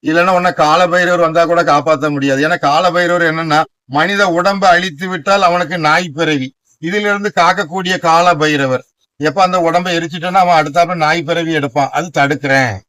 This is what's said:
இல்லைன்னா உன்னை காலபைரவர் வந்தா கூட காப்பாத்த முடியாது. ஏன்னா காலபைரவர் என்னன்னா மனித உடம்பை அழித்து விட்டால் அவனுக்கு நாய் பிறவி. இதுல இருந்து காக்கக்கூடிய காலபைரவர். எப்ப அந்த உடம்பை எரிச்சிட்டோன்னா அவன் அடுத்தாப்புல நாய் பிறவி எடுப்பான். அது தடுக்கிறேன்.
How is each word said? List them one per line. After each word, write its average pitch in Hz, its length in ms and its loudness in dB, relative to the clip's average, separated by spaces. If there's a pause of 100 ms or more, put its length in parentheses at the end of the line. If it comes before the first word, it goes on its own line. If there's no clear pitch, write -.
இல்லைன்னா 175 340 2
உன்னை 180 140 0 (120)
காலபைரவர் 175 600 2
வந்தா 160 260 2
கூட 170 180 2
காப்பாத்த 151 460 0
முடியாது. 139 300 -2
ஏன்னா 170 200 -2
காலபைரவர் 175 640 0
என்னன்னா 160 300 -2 (380)
மனித 196 260 0 (140)
உடம்பை 196 380 0
அழித்து 175 360 -4
விட்டால் 190 360 0
அவனுக்கு 175 280 0 (120)
நாய் 175 200 2 (100)
பிறவி. 151 300 -2 (340)
இதுல 208 300 -4
இருந்து 202 180 -2 (120)
காக்கக்கூடிய 180 540 0 (140)
காலபைரவர். 151 760 2 (360)
எப்ப 151 260 0
அந்த 185 120 0 (100)
உடம்பை 180 300 0
எரிச்சிட்டோன்னா 175 480 -2
அவன் 175 140 4
அடுத்தாப்புல 170 460 0
நாய் 156 240 -2
பிறவி 165 300 -2
எடுப்பான். 143 380 -2
அது 165 100 -4 (120)
தடுக்கிறேன். 135 560 0 (140)